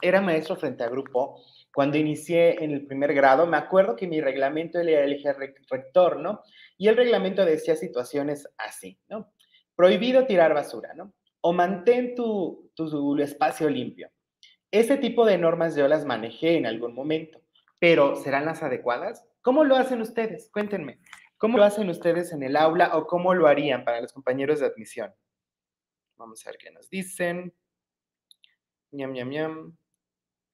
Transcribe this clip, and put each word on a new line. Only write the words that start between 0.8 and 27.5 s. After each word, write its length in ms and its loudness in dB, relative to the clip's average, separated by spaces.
a 40 -4
grupo, 540 -6
cuando 260 0
inicié 680 0
en 60 -4
el 160 -6
primer 260 -2
grado, 340 6
me 120 0
acuerdo 380 2
que 100 -8
mi 160 -4
reglamento 580 -2
era 240 4
el 80 0
eje 220 -4
rec-, 260 -14
rector, 480 0
¿no? 220 -8
Y 100 0
el 80 4
reglamento 480 2
decía 320 0
situaciones 800 -6
así, 420 -14
¿no? 220 -14
Prohibido 500 4
tirar 300 4
basura, 400 -6
¿no? 180 -18
O 100 2
mantén 640 0
tu, 600 -6
tu, 160 -6
tu 280 0
espacio 500 -2
limpio. 420 -8
Ese 260 2
tipo 300 2
de 100 6
normas 400 0
yo 100 4
las 200 2
manejé 500 -2
en 80 -2
algún 300 -6
momento, 480 -8
pero 380 4
¿serán 300 -2
las 160 -6
adecuadas? 640 -4
¿Cómo 200 4
lo 140 6
hacen 240 0
ustedes? 500 -6
Cuéntenme. 480 -8
¿Cómo 220 2
lo 60 8
hacen 260 2
ustedes 420 -2
en 100 -8
el 140 -2
aula 400 4
o 100 -2
cómo 280 0
lo 120 4
harían 380 2
para 160 -2
los 140 -12
compañeros 460 -2
de 60 0
admisión? 460 -10
Vamos 300 -20
a 40 -14
ver 80 -18
qué 120 -20
nos 180 -20
dicen. 640 -8